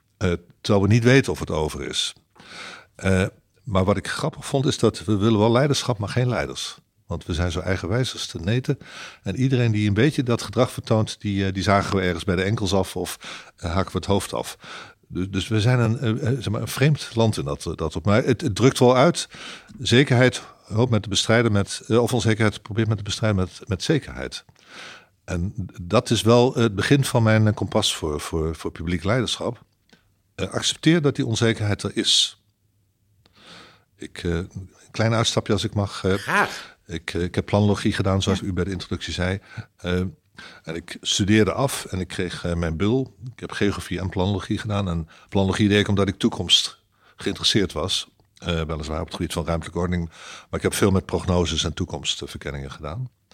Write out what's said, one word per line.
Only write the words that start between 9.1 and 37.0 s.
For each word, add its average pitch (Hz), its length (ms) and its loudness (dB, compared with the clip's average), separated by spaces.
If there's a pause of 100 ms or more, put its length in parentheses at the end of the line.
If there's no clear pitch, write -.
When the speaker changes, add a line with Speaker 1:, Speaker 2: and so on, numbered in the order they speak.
Speaker 1:
En 95 120 -4
iedereen 127 360 2
die 107 160 2
een 101 60 2
beetje 135 300 2
dat 120 180 0
gedrag - 300 0
vertoont, - 500 -2
die, 98 240 0
eh, 95 80 0
die 95 100 -2
zagen 98 320 4
we 95 60 2
ergens 87 220 0
bij 92 120 0
de 92 80 2
enkels 95 300 0
af 95 220 0
of, 90 220 -6 (380)
eh, 85 180 -6
haken 92 180 0
we - 60 -6
het 90 100 -4
hoofd 101 260 0
af. - 240 -6 (560)
Dus, 92 160 -4
dus 98 180 -4
we 107 140 0
zijn 123 180 4
een, 113 200 2
eh, 117 100 -2
eh, 120 240 -2
zeg 123 160 -4
maar, 113 120 -4
een - 60 -6
vreemd - 480 0
land 113 220 2
in 76 80 -6
dat, 71 180 -6 (120)
dat 80 200 -4
op. 82 100 -6
Maar 104 180 4
het, 135 180 0
het 117 140 -2
drukt 117 240 4
wel 123 180 8
uit. 156 300 4 (520)
Zekerheid 123 640 4 (220)
hoopt 113 260 0
men 107 100 2
te 104 80 -12
bestrijden 113 420 2
met, 101 360 -2
eh, 113 140 4
of 117 120 0
onzekerheid 110 480 0
probeert 110 260 -2
men 110 100 0
te 101 60 -12
bestrijden 101 360 -2
met, 92 280 -4
met 95 160 -4
zekerheid. - 640 -4 (800)
En 90 280 -4 (280)
dat 104 280 2
is 107 120 2
wel 120 320 6
het 113 220 2
begin 139 280 4
van 123 200 2
mijn, 110 240 6
eh, 107 60 4
kompas - 420 -2
voor, 76 240 -4
voor, 80 360 -4
voor - 160 -8
publiek 85 320 -4
leiderschap. 107 600 -2 (720)
Eh, - 140 -6
accepteer - 520 0
dat 143 140 0
die 135 100 -4
onzekerheid 110 580 0
er 104 140 -4
is. - 440 0 (1500)
Ik, - 280 -14
eh, 87 120 -2
een 92 340 -8 (220)
klein 113 220 0
uitstapje 113 400 0
als 98 100 0
ik 110 100 -6
mag. 101 300 -2
Eh, 95 100 2
Speaker 2:
Graag. - 720 -2
Speaker 1:
ik, - 280 -8